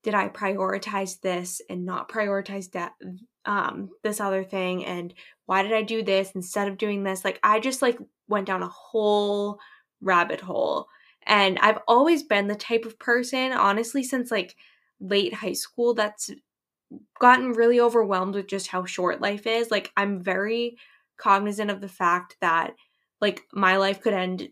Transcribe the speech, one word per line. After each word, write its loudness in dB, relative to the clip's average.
did -2
I 0
prioritize -4
this -6
and -6
not -8
prioritize -4
that, -8
um, -4
this -4
other -2
thing? -4
And -8
why 0
did -2
I 2
do -4
this 0
instead -4
of -6
doing -2
this?" -4
Like, -2
I 4
just, -4
like, 2
went 0
down -2
a -6
whole 0
rabbit 2
hole. -2
And 4
I've 4
always 4
been 0
the -2
type -2
of -16
person, 0
honestly, 2
since, -4
like, -4
late 0
high -6
school 0
that's -2
gotten 6
really 4
overwhelmed 2
with -4
just -6
how -4
short -2
life -2
is. 0
Like, -2
I'm 0
very -2
cognizant 2
of -6
the -12
fact 0
that, 2
like, -2
my 4
life 0
could 0
end -4